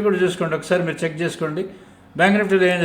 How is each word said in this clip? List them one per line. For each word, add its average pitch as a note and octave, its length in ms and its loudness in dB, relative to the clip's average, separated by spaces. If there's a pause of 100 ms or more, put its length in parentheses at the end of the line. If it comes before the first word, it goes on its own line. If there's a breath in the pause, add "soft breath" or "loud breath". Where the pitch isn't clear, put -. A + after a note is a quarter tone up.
కూడా F#3+ 160 2
చూసుకోండి, F3 360 -2
ఒకసారి F3 280 0
మీరు D#3+ 160 -4
చెక్ D#3+ 180 -4
చేసుకోండి. E3 420 -4 (540 loud breath)
బ్యాంక్ G3 220 4
నిఫ్టీలో F#3+ 340 2
ఏం F3 120 0